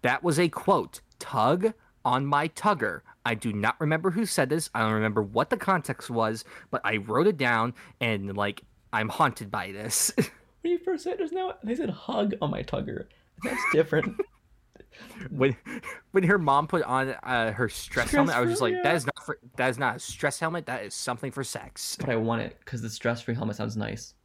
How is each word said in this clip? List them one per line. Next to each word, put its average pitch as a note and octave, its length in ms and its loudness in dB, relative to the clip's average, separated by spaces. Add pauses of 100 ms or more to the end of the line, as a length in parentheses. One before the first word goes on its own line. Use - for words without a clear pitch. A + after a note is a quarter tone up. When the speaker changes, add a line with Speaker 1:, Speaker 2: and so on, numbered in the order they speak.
Speaker 1:
That - 200 2
was D#3+ 160 2
a F3 120 4
quote. - 500 2 (180)
"Tug D#3+ 540 2 (320)
on B2+ 220 2
my D3 220 2
tugger." C3+ 520 0 (240)
I A#2 100 2
do G#2+ 200 -4
not G#2 260 0
remember D#3+ 300 2
who G3 160 0
said C3+ 240 0
this. D#3 240 -2
I A#2 60 0
don't A2 120 4
remember G#2+ 300 2
what A2 260 0
the A#3+ 80 2
context F3+ 540 -2
was, A2+ 340 0 (260)
but C3 140 -2
I G#2+ 140 2
wrote A2+ 280 2
it F#3 120 2
down, A#2+ 340 2 (260)
and, G2+ 380 -2
like, G2+ 240 -2 (320)
I'm A2 160 0
haunted A#2 420 0
by G2 220 -4
this. G#2+ 460 -2
<laughs> - 40 4 (380)
Speaker 2:
When E4+ 120 0
you F4 80 0
first F#4 240 -4
said F#4 100 -4
it G#4 60 -8
just D#4+ 120 -2
now, F#4 220 -4 (100)
they A3+ 120 -2
said, D4 120 -2
"Hug G#3 540 -2
on D3 80 0
my - 120 -4
tugger." - 440 -6 (380)
That's B3 180 -2 (100)
different. - 480 2
<laughs> - 60 0 (1040)
Speaker 1:
When, C3 260 2 (540)
when F#3+ 140 4
her G3 140 6
mom D3 280 4
put E3 160 0
on, C3 400 0
uh, A#2 300 0
her A2+ 160 0
stress - 400 -2
Speaker 2:
Stress - 20 -4
Speaker 1:
helmet, C#4+ 240 4
I A#2+ 60 4
was B2 100 4
just - 100 0
Speaker 2:
free, A#2+ 120 4
Speaker 1:
like, F4+ 60 0
Speaker 2:
yeah. F4 120 4
Speaker 1:
"That E4+ 60 4
is C3 100 -2
not - 180 -6
for, - 140 -8 (180)
that C3 120 2
is A#2+ 100 -2
not B2 180 0
a - 40 -12
stress - 400 -4
helmet. E3 260 -2
That A#2+ 160 -6
is G#2 120 -10
something B2+ 360 -4
for C3+ 140 -6
sex." - 560 -8
Speaker 2:
But - 80 -2
I A#2+ 80 2
want A2+ 260 0
it, - 220 -8
'cause A#2+ 160 -8
the A2+ 100 -6
stress-free A#2 440 -2
helmet A2 220 -4
sounds A2+ 200 -4
nice. G#2+ 380 -6 (100)